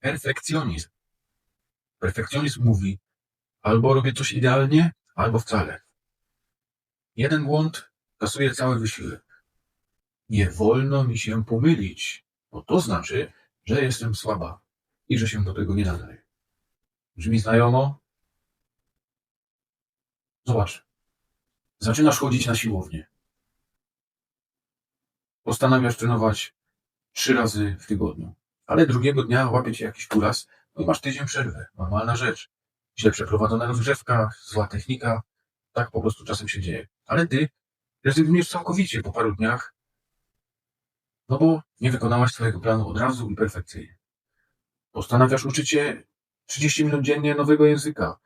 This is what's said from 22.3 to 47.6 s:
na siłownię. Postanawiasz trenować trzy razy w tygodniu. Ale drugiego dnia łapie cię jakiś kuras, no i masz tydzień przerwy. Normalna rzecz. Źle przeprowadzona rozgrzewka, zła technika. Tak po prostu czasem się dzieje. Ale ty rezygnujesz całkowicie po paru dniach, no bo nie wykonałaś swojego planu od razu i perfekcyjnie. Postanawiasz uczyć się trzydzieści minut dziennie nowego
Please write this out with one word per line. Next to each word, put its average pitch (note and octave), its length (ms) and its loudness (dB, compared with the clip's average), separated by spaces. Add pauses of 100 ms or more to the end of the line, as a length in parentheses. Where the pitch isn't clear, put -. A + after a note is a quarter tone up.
na A2+ 80 0
siłownię. F#2+ 520 -6 (2250)
Postanawiasz B2+ 540 2
trenować A2 580 0 (580)
trzy - 220 2
razy G#2 460 0
w - 60 -20
tygodniu. F2 480 -4 (320)
Ale D#3+ 200 6
drugiego C3 380 2
dnia B2 260 2
łapie B2 220 0
cię A2+ 120 -8
jakiś - 220 -10
kuras, G#2+ 400 0 (280)
no D#3+ 80 -8
i - 40 -2
masz - 140 0
tydzień C#3+ 260 -6
przerwy. F#2 480 -6
Normalna G#2+ 420 -2
rzecz. - 340 -6 (480)
Źle A2 120 6
przeprowadzona G#2+ 560 -2
rozgrzewka, A#2+ 640 -2 (140)
zła G#2+ 220 -4
technika. A#2 560 -6 (500)
Tak A#2 180 -4
po A2 100 -4
prostu - 240 -4
czasem G2+ 240 -8
się G2+ 120 -6
dzieje. F2 280 -8 (180)
Ale E3 200 0
ty D3 220 -2 (560)
rezygnujesz D#3+ 440 4
całkowicie F3+ 540 -4
po G#2 100 -8
paru A2 220 -2
dniach, A2 400 -2 (1500)
no C3+ 100 0
bo D#3+ 240 4 (180)
nie B2 100 2
wykonałaś A#2+ 420 2
swojego A2 280 -2
planu A2 280 0
od - 100 -4
razu A#2+ 320 -2
i - 60 -4
perfekcyjnie. - 680 -6 (880)
Postanawiasz C3 520 2
uczyć C#3 260 -2
się D3 320 0 (440)
trzydzieści D3+ 380 0
minut C#3+ 200 0
dziennie D3 300 2
nowego D3 320 6